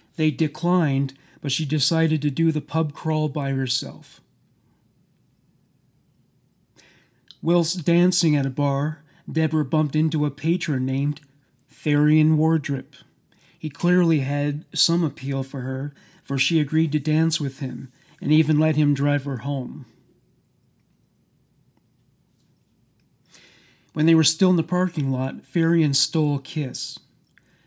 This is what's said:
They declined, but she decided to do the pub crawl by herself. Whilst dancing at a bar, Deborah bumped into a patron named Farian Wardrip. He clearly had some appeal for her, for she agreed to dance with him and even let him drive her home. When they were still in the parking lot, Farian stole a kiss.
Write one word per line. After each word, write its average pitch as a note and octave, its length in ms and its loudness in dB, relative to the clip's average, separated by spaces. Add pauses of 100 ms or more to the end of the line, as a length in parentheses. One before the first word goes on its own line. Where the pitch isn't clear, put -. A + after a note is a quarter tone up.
(160)
They D#3 140 2
declined, D3 840 0 (260)
but C3+ 120 -6
she D#3+ 120 -4
decided D#3 560 0
to D3 100 -2
do D#3+ 220 2
the D3+ 80 -4
pub D#3 320 -2
crawl D#3 380 -4
by C#3 220 -4
herself. C3+ 680 -6 (3250)
Whilst E3+ 460 0
dancing E3+ 500 4
at C3+ 80 0
a C3+ 60 -2
bar, C#3+ 520 -2 (280)
Deborah D3+ 340 0
bumped D3+ 300 0
into D#3 300 0
a C#3+ 60 -2
patron D3+ 560 -2
named C#3 340 -2 (500)
Farian D3+ 640 2
Wardrip. D3+ 600 0 (640)
He D#3 100 -8
clearly E3+ 520 2
had C#3+ 440 -2 (100)
some E3+ 300 0
appeal C3+ 380 -4
for C3 180 -8
her, C3 340 -6 (300)
for C#3 140 -4
she D#3+ 220 2
agreed D#3 320 0
to D3+ 60 0
dance D#3 400 0
with C#3 200 -6
him C3 340 -8 (300)
and D3+ 100 0
even D3+ 260 4
let D#3 180 2
him D3 180 2
drive C#3 300 0
her C3+ 140 -6
home. C3+ 460 -8 (4000)
When D3+ 140 0
they E3 80 6
were D#3+ 100 6
still F#3 260 2
in F3 60 4
the D#3+ 60 2
parking E3+ 480 -2
lot, C3 320 -4
Farian E3 520 2
stole D3 420 0
a C#3 40 -8
kiss. - 580 -10 (680)